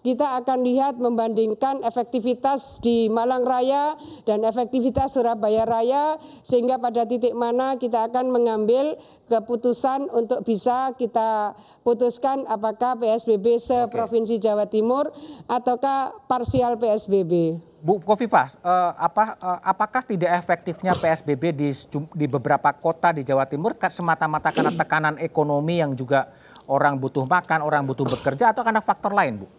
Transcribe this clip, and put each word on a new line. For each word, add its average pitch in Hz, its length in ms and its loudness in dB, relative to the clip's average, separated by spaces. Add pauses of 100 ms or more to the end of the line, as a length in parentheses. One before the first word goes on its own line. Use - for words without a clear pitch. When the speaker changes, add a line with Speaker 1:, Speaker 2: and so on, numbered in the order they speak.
Speaker 1:
kita 254 400 0
akan 254 240 0
lihat 262 320 2
membandingkan 226 880 0
efektivitas 247 960 -2
di 233 240 2
Malang 233 400 0
Raya 269 480 0 (320)
dan 214 160 0
efektivitas 247 720 0
Surabaya 220 480 0
Raya, 254 560 0 (240)
sehingga 254 400 0
pada 233 240 0
titik 233 320 -2
mana 247 400 0
kita 233 320 -2
akan 254 240 0
mengambil 240 640 2 (320)
keputusan 240 800 0
untuk 233 320 -2
bisa 247 560 0
kita 220 560 0 (320)
putuskan 247 640 0
apakah 220 480 -2
P 226 160 0
S 233 160 -2
B 214 80 4
B 233 240 2
seprovinsi 233 800 0
Speaker 2:
Oke. - 20 -6
Speaker 1:
Jawa 208 220 2
Timur 240 480 0 (320)
ataukah 262 800 -2
parsial 240 560 0
P 233 80 2
S 214 160 0
B 196 160 2
B. 165 400 0 (240)
Speaker 2:
Bu 190 160 2
Kofifah, 202 560 2
eh, 180 400 2
apa, 214 400 0
eh, 180 220 -4 (100)
apakah 214 320 0
tidak 175 320 0
efektifnya 175 640 -2
P 160 160 2
S 156 80 -2
B 143 160 -2
B 165 160 -2
di 143 160 -2
sejum-, - 480 -6
di 147 80 0
beberapa 139 480 2
kota 165 400 0
di 147 80 -4
Jawa 135 240 2
Timur 165 320 -4
ka-, 180 160 -2
semata-mata 160 560 -2
karena 151 240 0
tekanan 156 480 -2
ekonomi 151 560 0
yang 147 160 0
juga 131 400 0 (320)
orang 139 320 0
butuh 131 320 -4
makan, 170 320 0
orang 147 240 0
butuh 131 240 -2
bekerja, 143 400 0
atau 226 160 -2
karena 220 160 2
faktor 202 320 -2
lain, 123 320 0
Bu? - 20 -20 (120)